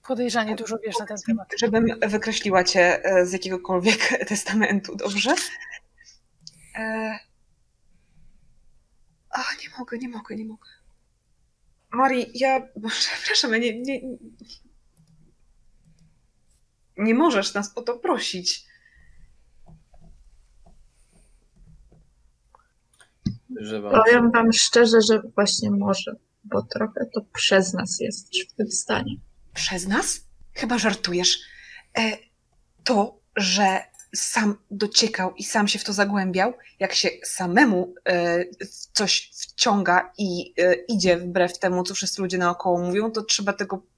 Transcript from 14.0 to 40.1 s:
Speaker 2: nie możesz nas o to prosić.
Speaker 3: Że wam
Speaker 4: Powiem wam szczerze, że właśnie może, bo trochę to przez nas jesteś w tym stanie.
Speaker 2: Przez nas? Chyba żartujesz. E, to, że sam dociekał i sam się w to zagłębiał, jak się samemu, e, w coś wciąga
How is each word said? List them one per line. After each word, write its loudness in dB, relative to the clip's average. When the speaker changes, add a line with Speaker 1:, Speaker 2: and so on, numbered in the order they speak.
Speaker 2:
nie 2
możesz 4
nas -4
o -8
to -4
prosić. -4
Speaker 3:
Że -6
wam -4
Speaker 4:
Powiem 6
wam 4
szczerze, 6
że 4
właśnie 0
może, 0
bo -2
trochę -4
to -2
przez 2
nas -6
jesteś -6
w -20
tym -4
stanie. -4
Speaker 2:
Przez -6
nas? -2
Chyba -4
żartujesz. 0
E, 0
to, 0
że 2
sam 0
dociekał 0
i -12
sam 0
się -2
w -8
to -6
zagłębiał, 0
jak -2
się 0
samemu, 2
e, 2
w -20
coś 0
wciąga 2